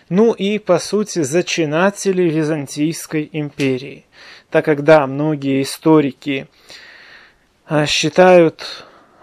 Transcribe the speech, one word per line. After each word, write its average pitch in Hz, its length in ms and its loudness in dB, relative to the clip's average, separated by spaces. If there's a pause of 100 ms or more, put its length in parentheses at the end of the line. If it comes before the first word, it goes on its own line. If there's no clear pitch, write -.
ну 214 240 2
и, 202 260 -4
по 175 200 0
сути, 202 420 -4
зачинателе 175 1080 -2
Византийской 151 1000 -4
империи. 139 760 -6 (440)
Так 156 160 0
как, 143 180 0
да, 151 240 6
многие 139 540 -2
историки, 143 840 0 (1160)
а, 151 200 -2
считают, 165 1000 2 (380)